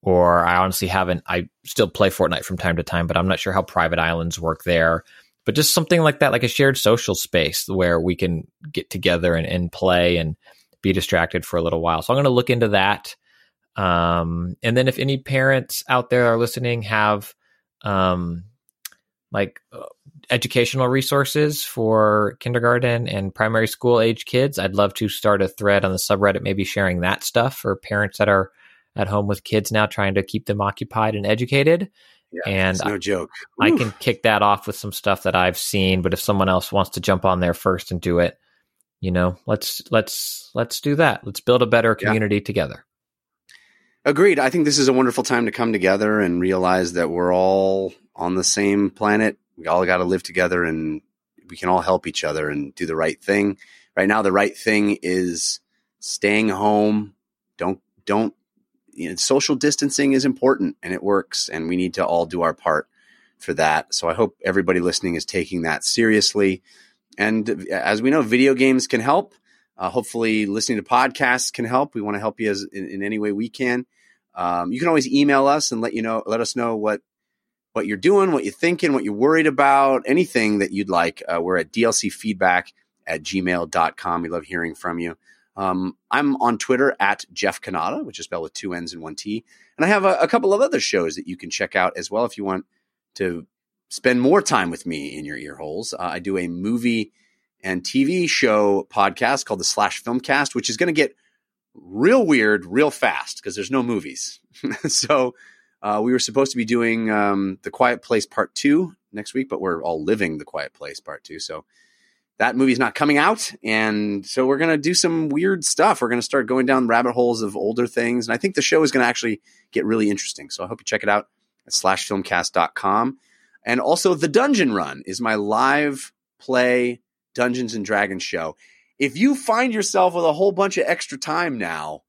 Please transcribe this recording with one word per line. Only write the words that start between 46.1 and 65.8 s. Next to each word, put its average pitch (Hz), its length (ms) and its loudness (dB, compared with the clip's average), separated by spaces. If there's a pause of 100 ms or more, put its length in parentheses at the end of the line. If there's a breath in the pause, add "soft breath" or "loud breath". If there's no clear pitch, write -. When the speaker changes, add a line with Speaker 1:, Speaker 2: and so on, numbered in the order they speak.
Speaker 2:
and 87 200 2
realize 92 540 2
that 85 140 0
we're 87 260 0
all 95 600 2 (200)
on 90 200 -4
the 92 100 -2
same 101 460 2
planet. 107 480 0 (180)
We 80 100 -10
all 87 180 2
gotta 90 200 2
live 90 180 0
together, 87 420 0
and 78 380 -4 (480)
we 87 60 -18
can 90 120 -4
all 90 120 4
help 90 260 0
each 80 180 -6
other 76 240 -2
and 73 260 -6
do 87 120 -6
the 80 80 -4
right 80 260 -2
thing. 101 380 0 (380 soft breath)
Right 95 100 2
now, 104 160 2
the 98 100 2
right 101 240 2
thing 104 460 0
is 90 580 -2 (380)
staying 104 500 0
home. 104 680 0 (420)
Don't, 92 240 -4 (260)
don't, 104 280 0 (580)
you 85 160 -8
know, 87 80 -8
social 135 400 2
distancing 139 560 0
is 135 120 2
important, 127 580 0
and 87 120 -6
it - 80 -8
works, - 460 -2
and 82 200 -6
we 90 80 -2
need 90 180 -2
to 95 120 -2
all 85 180 0
do 85 180 -4
our 82 120 0
part 78 340 -2 (480 soft breath)
for - 180 -8
that. 78 380 0
So - 160 -4
I 82 60 0
hope 107 300 -2
everybody 92 340 2
listening 87 380 -2
is 76 80 -6
taking 90 380 -4
that 80 220 -4